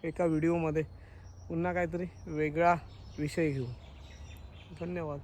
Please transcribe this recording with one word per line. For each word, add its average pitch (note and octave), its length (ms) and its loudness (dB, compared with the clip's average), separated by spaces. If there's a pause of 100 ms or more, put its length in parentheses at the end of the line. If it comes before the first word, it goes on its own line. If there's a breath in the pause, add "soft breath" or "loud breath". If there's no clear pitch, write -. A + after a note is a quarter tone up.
एका E3 200 0
व्हिडिओमध्ये, D#3+ 580 4 (680 loud breath)
पुन्हा F3 240 2
काहीतरी F3 340 0 (200)
वेगळा D#3 480 6 (440)
विषय D3+ 320 2
घेऊ. C3+ 160 0 (1120)
धन्यवाद. E3 440 -4